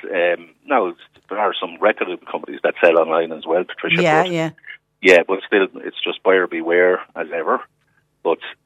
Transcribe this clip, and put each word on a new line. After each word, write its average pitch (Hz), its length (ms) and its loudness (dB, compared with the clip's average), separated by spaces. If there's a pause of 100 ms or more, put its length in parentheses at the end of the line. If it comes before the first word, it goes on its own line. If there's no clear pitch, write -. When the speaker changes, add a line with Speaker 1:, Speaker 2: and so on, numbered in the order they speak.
Speaker 1:
um, 85 460 -2 (160)
now, 101 280 0 (340)
there 98 100 -8
are 101 200 0
some 85 220 -10
reputable 95 460 -2
companies 76 380 -10
that 80 160 -2
sell 85 180 6
online 82 340 0
as 78 140 -12
well, 180 180 0
Patricia, 165 380 -4
Speaker 2:
Yeah, 160 200 4
Speaker 1:
but 185 100 -6
Speaker 2:
yeah. 160 180 -2 (500)
Speaker 1:
yeah, 90 260 6
but 95 200 -2
still, 95 300 2
it's - 260 -12
just - 200 -6
buyer 95 260 4
beware 87 520 0 (140)
as 82 180 -8
ever. 85 280 -2 (640)
But, 82 160 0 (260)